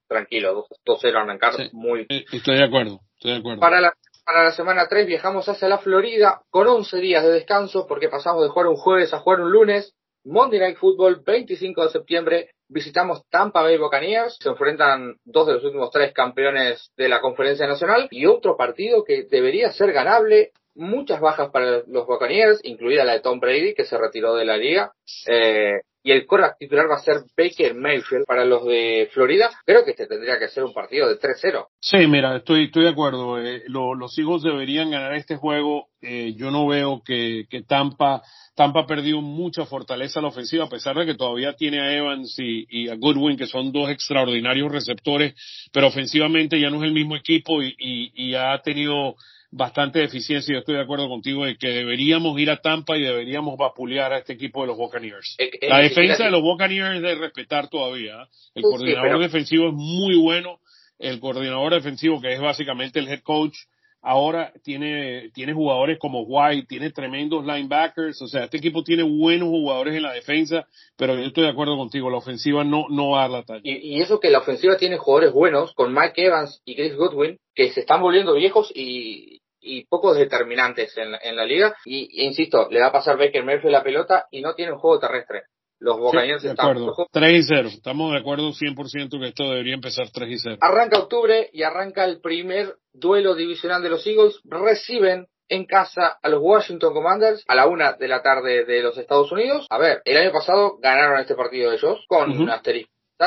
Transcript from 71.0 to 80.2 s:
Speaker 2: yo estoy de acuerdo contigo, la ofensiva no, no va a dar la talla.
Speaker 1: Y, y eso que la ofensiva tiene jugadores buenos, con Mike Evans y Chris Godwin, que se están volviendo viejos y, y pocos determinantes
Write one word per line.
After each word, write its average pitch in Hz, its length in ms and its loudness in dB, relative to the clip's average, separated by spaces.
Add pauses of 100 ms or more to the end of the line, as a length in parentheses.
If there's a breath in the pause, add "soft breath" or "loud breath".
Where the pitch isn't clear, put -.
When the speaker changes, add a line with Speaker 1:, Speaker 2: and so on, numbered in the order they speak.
Speaker 2:
yo 123 100 -4
estoy 160 180 0
de 151 60 4
acuerdo 143 260 -2
contigo, 127 340 -6
la 123 80 -4
ofensiva 143 460 -2
no, 147 260 0
no 143 220 -2
va 135 80 4
a - 40 4
dar 127 80 -2
la 120 120 -6
talla. 110 200 -14
Speaker 1:
Y, 143 340 -8
y 165 40 2
eso 208 180 0
que 170 100 2
la 135 100 6
ofensiva 185 380 2
tiene 180 200 -2
jugadores 143 360 4
buenos, 143 400 2
con 127 200 0
Mike 165 320 2
Evans 156 380 0
y 127 120 -18
Chris 147 200 -4
Godwin, 156 420 -2 (160)
que 127 180 2
se 127 100 -6
están 170 200 2
volviendo 180 340 4
viejos 190 380 2
y, 123 680 -12 (180)
y 131 280 -12
pocos 175 280 2
determinantes 123 800 0